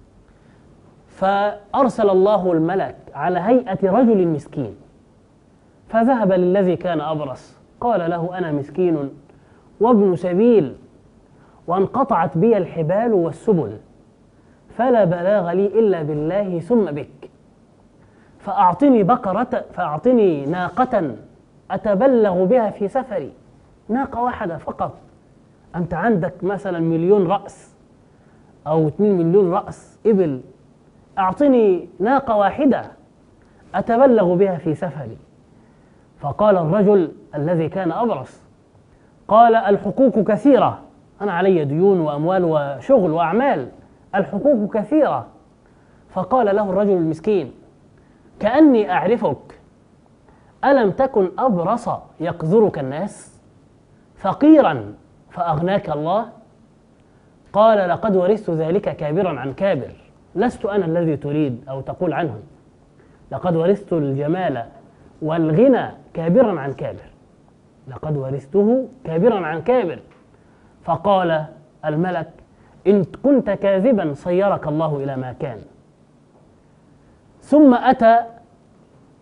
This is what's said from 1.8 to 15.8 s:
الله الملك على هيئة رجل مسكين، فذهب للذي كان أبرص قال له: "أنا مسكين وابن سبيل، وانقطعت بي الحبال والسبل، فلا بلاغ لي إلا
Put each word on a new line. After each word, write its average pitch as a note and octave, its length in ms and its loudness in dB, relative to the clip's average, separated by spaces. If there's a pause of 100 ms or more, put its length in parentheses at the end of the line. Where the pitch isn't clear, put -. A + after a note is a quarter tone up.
الله F#3 420 2
الملك E3 440 -2 (180)
على F3 240 -4
هيئة G3 520 0
رجل A3 380 2
مسكين، C#3 480 -8 (1120)
فذهب A3+ 440 2
للذي F3+ 440 2
كان E3+ 240 -4
أبرص D3 560 -8 (240)
قال F#3+ 300 -2
له: F3 280 -6
"أنا E3 140 -6
مسكين D3 580 -4 (720)
وابن G3+ 360 4
سبيل، F#3 600 2 (920)
وانقطعت F#3 720 -2
بي A3 180 4
الحبال F#3 560 -2
والسبل، E3 640 -2 (920)
فلا A#3 360 2
بلاغ F3 480 0
لي G3 140 0
إلا G3 360 0